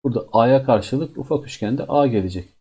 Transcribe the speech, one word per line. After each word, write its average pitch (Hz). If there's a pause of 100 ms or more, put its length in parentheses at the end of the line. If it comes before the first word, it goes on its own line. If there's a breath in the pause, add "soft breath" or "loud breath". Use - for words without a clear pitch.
burada 117
A'ya 127
karşılık 131
ufak 143
üçgende 110
A 143
gelecek. 92 (120)